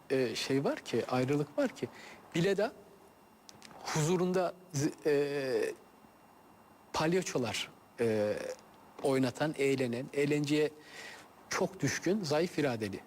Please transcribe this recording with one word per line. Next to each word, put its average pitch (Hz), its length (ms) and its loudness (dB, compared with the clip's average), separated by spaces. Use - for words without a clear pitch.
e, 127 260 2
şey 135 280 0
var 285 160 -2
ki, - 300 -2
ayrılık 135 480 0
var 285 180 2
ki, - 120 -6
Bileda 202 380 2
huzurunda 180 720 2
z-, 147 180 0
e, 143 680 2
palyaçolar, 156 760 0
e, 107 340 2
oynatan, 135 540 2
eğlenen, 135 560 0
eğlenceye 147 560 2
çok - 300 -2
düşkün, 185 440 0
zayıf 156 360 0
iradeli 110 480 -2